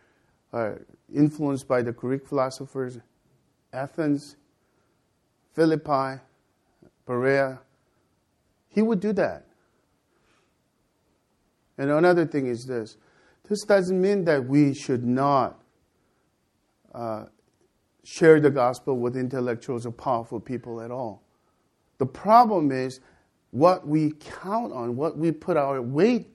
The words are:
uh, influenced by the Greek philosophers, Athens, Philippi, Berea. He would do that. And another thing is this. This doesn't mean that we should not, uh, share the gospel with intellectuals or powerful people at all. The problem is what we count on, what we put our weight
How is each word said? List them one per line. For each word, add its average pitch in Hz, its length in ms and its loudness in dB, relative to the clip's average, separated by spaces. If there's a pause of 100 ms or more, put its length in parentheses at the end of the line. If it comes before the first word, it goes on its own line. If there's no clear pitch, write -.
(540)
uh, 113 200 -4 (400)
influenced 147 540 -2
by 127 140 2
the 117 100 -4
Greek 131 360 -6
philosophers, 131 720 -6 (760)
Athens, 143 600 -4 (1160)
Philippi, 147 680 0 (840)
Berea. 131 540 0 (1120)
He 208 140 0
would 220 160 0
do 208 140 -2
that. 120 320 -4 (2250)
And 139 120 -2
another 170 360 4
thing 143 220 -4
is 120 180 -6
this. 120 320 -8 (520)
This 208 140 -4
doesn't 190 360 2
mean 190 260 2
that 143 200 2
we 139 280 4
should 123 300 -4
not, 127 560 0 (1300)
uh, 110 320 -10 (800)
share 160 360 6
the 147 100 4
gospel 131 480 0
with 123 200 -4
intellectuals 123 680 -6
or 117 60 -8
powerful 117 480 -6
people 117 420 -12
at 117 100 -14
all. 120 300 -10 (760)
The 127 80 0
problem 208 640 4
is 131 300 -6 (500)
what 175 340 2
we 151 280 0
count 220 580 -8
on, 120 240 -8
what 147 220 -4
we 160 140 0
put 156 260 -4
our 139 240 0
weight 170 540 0